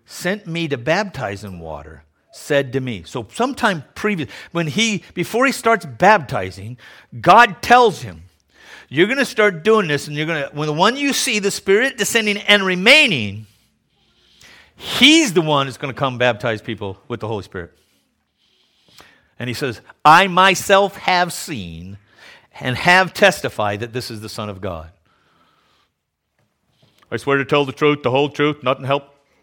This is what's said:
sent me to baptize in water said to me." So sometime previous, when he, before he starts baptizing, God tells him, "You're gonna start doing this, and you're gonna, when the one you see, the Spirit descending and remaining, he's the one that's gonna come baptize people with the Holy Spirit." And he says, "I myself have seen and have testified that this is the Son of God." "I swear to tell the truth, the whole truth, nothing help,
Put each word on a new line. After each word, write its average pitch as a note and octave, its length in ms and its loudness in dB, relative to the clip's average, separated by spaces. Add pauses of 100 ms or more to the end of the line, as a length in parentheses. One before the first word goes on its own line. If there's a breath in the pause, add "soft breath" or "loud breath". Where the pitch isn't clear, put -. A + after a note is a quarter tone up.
sent G3+ 400 -6
me E3 220 -6
to C#3 100 -4
baptize B2+ 680 -4
in F#2+ 160 -14
water D2+ 440 -14 (300)
said C#3 400 -4
to C3+ 80 -2
me." A2+ 240 -8
So A#2+ 260 -10
sometime A3+ 640 -4
previous, G3 360 -4 (220 loud breath)
when E3+ 160 -4
he, G3+ 360 -2 (100)
before A3 320 -2
he C4+ 60 2
starts A3+ 340 -2
baptizing, A#2+ 920 0 (440 loud breath)
God G3+ 400 6
tells A#3 400 4
him, E2+ 220 -16 (680 loud breath)
"You're E3 180 4
gonna C4 160 4
start G3+ 400 0
doing G#3+ 240 4
this, D3 200 -2
and D3 100 -8
you're D#3 80 -4
gonna, D3+ 260 -4
when D3 160 -4
the D3+ 60 -2
one G3+ 240 2
you C#4+ 160 -2
see, A3 260 -2
the G3 120 -2
Spirit A#3+ 460 0
descending G#3 400 0
and G#3 280 2
remaining, F3+ 800 2 (1300 soft breath)
he's D4 580 2
the F3 80 2
one C#3+ 260 0
that's B2 100 -12
gonna C3+ 160 -8
come B2+ 240 -4
baptize A#2 440 0
people G2+ 460 -10
with A#2+ 120 -8
the G#2+ 80 -10
Holy G#2+ 160 -6
Spirit." E2+ 340 -14 (1600 soft breath)
And A#2+ 100 -10
he B2 60 -6
says, A#2+ 280 -8 (220 loud breath)
"I F#3 240 8
myself F#3+ 720 2
have F3+ 340 0
seen F#2 680 -12 (600 soft breath)
and B2+ 180 -4
have F3+ 360 4
testified A2 680 0
that A2+ 140 -10
this A#2+ 180 -8
is G#2+ 100 -12
the G#2+ 80 -14
Son G#2 200 -10
of F#2+ 120 -12
God." E2 300 -12 (2250)
"I A2+ 60 -4
swear C#3 200 0
to C3+ 80 0
tell D3 200 2
the C3+ 60 -8
truth, D3 320 0
the A#2+ 80 0
whole C#3+ 180 2
truth, D3 340 -2
nothing C3+ 220 -2
help, C#3+ 300 -4 (280)